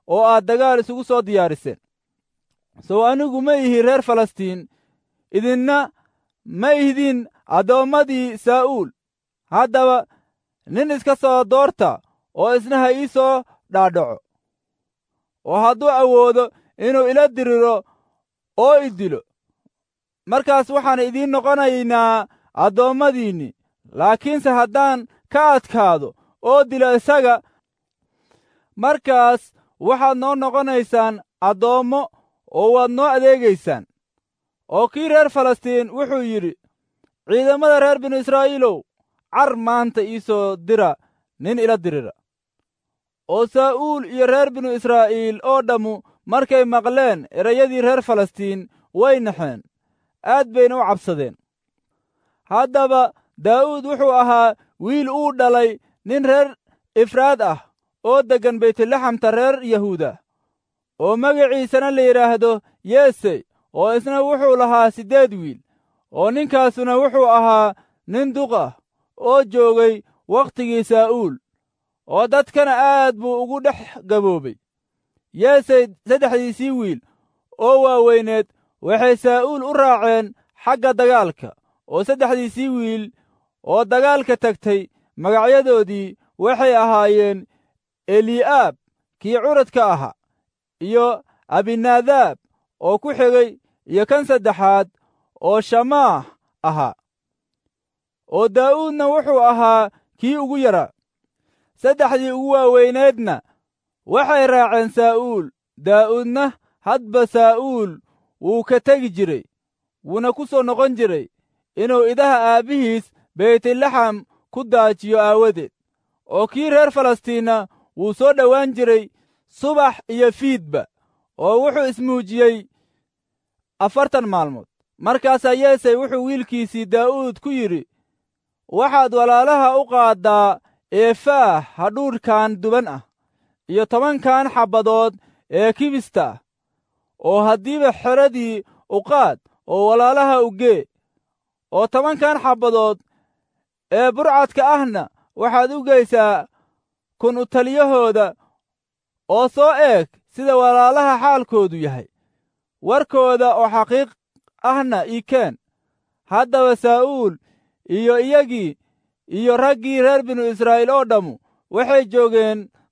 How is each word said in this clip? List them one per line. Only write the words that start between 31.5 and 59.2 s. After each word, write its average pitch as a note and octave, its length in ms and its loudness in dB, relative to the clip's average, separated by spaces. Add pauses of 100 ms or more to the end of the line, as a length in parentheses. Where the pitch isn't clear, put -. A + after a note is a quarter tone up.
oo G#3 220 2
waad B3 160 2
noo C4 160 -2 (100)
adeegaysaan." A#3+ 680 0 (840)
Oo A3 200 0
kii D#4 200 -8
reer D4+ 220 4
Falastiin B3 600 -2
wuxuu C4 320 -4
yidhi, G#3+ 300 -6 (760)
"Ciidamada C#4+ 520 2
reer C#4 180 2
binu C4 200 -6
Israa'iilow, C4+ 640 0 (500)
car C4 240 0
maanta A#3 460 -4
ii A3 180 -10
soo G3+ 360 -4
dira F3 400 0 (420)
nin F3+ 200 -6
ila A3+ 180 0
dirira." D3+ 360 -8 (1160)
Oo G#3+ 180 -2
Saa'uul C4+ 580 -2
iyo B3 220 -2
reer C#4 240 2
binu B3+ 220 -8
Israa'iil A3+ 720 0
oo C4+ 200 0
dhammu A3 400 -4 (240)
markay B3+ 380 2
maqleen A#3+ 640 0
erayadii B3+ 500 0
reer B3 220 0
Falastiin, G3 640 -4 (260)
way B3+ 260 2
naxeen, D#3+ 400 -8 (600)
aad C4 300 0
bayna B3 240 2
u A#3 100 -2
cabsadeen. E3 500 -6 (1120)
Haddaba B3+ 600 0 (260)
Daa'uud C4 480 0
wuxuu C4+ 260 0
ahaa A#3+ 420 4 (260)
wiil C4+ 280 -4
uu D4 300 -4
dhalay A#3+ 400 0 (260)
nin C4+ 200 -4
reer C#4 320 0 (380)
Efraad B3 480 2
ah E3 160 -2 (460)
oo C4 180 2
deggan A#3+ 380 -2
Baytlaxamta A#3 720 0